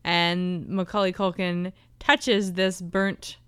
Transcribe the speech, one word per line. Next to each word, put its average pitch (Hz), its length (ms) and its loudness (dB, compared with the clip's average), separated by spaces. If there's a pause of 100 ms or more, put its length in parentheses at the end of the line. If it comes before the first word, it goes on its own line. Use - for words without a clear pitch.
and 175 640 0
Macaulay 190 440 0
Culkin 180 600 -2 (260)
touches 214 560 2
this 190 260 0
burnt, 190 560 -2 (120)